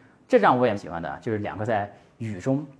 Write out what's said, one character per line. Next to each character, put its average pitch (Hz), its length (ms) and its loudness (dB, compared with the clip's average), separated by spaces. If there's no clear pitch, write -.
这 254 100 4
张 175 180 6
我 123 100 4
也 104 100 0
喜 82 120 -12
欢 82 140 -8
的， 71 180 -8
就 117 120 -4
是 107 60 -2
两 104 200 -8
个 107 60 -4
在 104 280 -2
雨 107 200 -8
中 139 260 -2